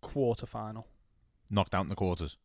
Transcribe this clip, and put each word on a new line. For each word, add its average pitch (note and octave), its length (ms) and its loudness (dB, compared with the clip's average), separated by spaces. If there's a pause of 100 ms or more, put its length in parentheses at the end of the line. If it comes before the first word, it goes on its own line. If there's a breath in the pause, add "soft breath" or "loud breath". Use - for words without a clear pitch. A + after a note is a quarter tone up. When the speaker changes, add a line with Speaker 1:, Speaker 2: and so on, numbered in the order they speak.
Speaker 1:
quarter-final. A2+ 840 -2 (640)
Speaker 2:
Knocked G2+ 240 2
out F#2+ 100 2
in D2+ 60 -6
the G2 60 -4
quarters? F2 500 0